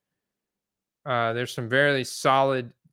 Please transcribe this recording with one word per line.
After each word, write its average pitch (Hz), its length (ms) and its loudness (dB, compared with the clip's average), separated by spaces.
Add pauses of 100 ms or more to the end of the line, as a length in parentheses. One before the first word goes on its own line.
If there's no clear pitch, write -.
(1040)
Uh, 117 280 0
there's 120 200 -6
some 120 160 -8
very 139 340 2
solid 135 680 0 (220)